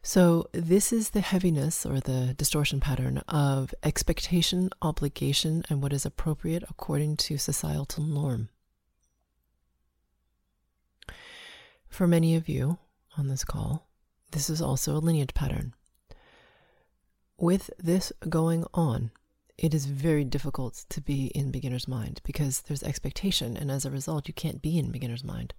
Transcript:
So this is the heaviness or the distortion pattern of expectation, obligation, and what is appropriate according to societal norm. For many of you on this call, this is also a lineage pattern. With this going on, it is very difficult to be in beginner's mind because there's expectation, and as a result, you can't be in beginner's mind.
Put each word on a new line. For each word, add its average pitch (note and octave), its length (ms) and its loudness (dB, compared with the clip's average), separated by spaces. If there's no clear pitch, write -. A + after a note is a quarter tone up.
So E3+ 500 6
this F3 420 4
is A3 160 0
the G#3 100 2
heaviness E3+ 640 2
or C3+ 160 0
the B2+ 320 0
distortion C#3+ 480 0
pattern C3 380 0
of C#3 540 2
expectation, F3+ 880 2
obligation, D#3 880 0
and C#3 140 0
what C#3 100 0
is C#3 140 -2
appropriate D#3+ 640 -2
according D3+ 480 -2
to - 180 -2
societal D3 680 -2
norm. C#3+ 440 0
For - 200 0
many E3 280 6
of E3 140 0
you D3 300 0
on C#3 100 0
this C3 160 -2
call, - 460 -4
this D3 180 -2
is D#3+ 140 -2
also C3+ 340 0
a D#3 80 0
lineage D#3 300 2
pattern. - 400 0
With F3+ 420 2
this F3+ 320 2
going E3 460 2
on, B2+ 380 2
it D#3+ 160 2
is D3 100 2
very C#3+ 400 2
difficult C3 640 -2
to - 140 -6
be C#3 240 0
in C#3+ 240 -2
beginner's B2+ 360 -4
mind - 380 -6
because C#3+ 380 -2
there's C#3+ 200 -6
expectation, - 720 -2
and D3 160 -4
as C3+ 140 -2
a C#3 60 -4
result, C#3+ 380 -4
you D#3 60 -10
can't - 280 -6
be D#3+ 160 2
in B2+ 120 0
beginner's B2 340 -6
mind. - 340 -8